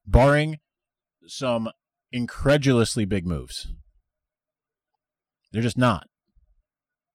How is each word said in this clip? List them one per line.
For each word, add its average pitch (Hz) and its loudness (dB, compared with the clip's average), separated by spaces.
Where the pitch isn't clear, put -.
barring 143 4
some 117 -4
incredulously 123 0
big 92 -4
moves. 69 -8
They're 113 -4
just 120 -2
not. 120 0